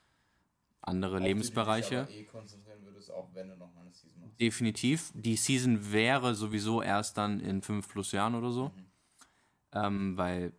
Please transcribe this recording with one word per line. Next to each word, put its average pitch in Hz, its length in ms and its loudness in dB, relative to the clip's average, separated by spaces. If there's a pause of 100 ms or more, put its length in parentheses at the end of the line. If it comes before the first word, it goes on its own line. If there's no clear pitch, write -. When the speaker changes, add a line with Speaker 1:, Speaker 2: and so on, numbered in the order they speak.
(840)
Speaker 1:
andere 92 320 -2
Speaker 2:
Auf 95 60 0
die - 20 0
du - 0 -
dich 95 80 2
Speaker 1:
Lebensbereiche. 113 720 0
Speaker 2:
aber 139 80 -10
eh 107 140 -16
konzentrieren 104 600 -20
würdest, 98 260 -20
auch 90 220 -12
wenn 92 160 -12
du 92 80 -18
noch 87 160 -20
mal 87 100 -20
eine 90 120 -20
Season - 260 -20
machst. 110 180 -20
Speaker 1:
Definitiv. 117 760 2
Die 110 220 0
Season 120 560 4
wäre 123 420 4
sowieso 107 480 0
erst 101 340 0
dann 104 240 0
in 98 220 -2
fünf 104 260 -4
plus - 240 -6
Jahren 107 220 0
oder 120 160 -2
so. 127 180 -2
Speaker 2:
Mhm. 95 180 -14 (840)
Speaker 1:
Ähm, 101 460 0
weil, 90 400 0